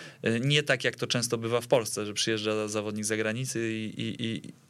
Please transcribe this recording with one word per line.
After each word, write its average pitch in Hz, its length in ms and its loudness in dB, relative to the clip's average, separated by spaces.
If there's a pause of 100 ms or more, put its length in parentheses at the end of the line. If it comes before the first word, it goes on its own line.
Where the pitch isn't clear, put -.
(280)
Y, 113 120 2
nie 147 240 4
tak, 135 200 2
jak 120 120 0
to 120 120 -4
często 120 300 0
bywa 113 240 0
w 117 60 -12
Polsce, 107 380 2
że 104 80 -6
przyjeżdża 107 540 0
zawodnik 107 380 -2
z - 20 0
zagranicy 113 680 0
i, 110 280 -6
i, 113 240 -4
i, - 280 -6 (160)